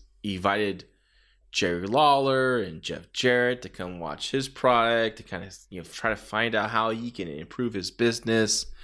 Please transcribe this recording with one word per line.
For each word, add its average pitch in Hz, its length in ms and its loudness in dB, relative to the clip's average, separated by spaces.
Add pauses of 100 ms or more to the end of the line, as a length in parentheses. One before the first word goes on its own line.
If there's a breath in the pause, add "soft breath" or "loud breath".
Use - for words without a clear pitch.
(220)
he 101 140 -4
invited 98 480 0 (680)
Jerry 90 360 0
Lawler 131 720 4
and 85 220 -6
Jeff 80 320 -10
Jarrett 123 480 2
to - 80 -12
come 90 300 -10
watch 76 320 -8
his 135 180 -2
product 117 680 2
to - 60 -16
kinda, 92 260 -10 (200)
you 90 100 -12
know, 82 120 -14
try - 180 -4
to 104 80 -2
find 110 360 -2
out 107 160 0
how 113 200 2
he 113 220 -4
can 90 180 -8
improve 95 440 -6
his 92 180 -6
business. 113 760 2 (180 loud breath)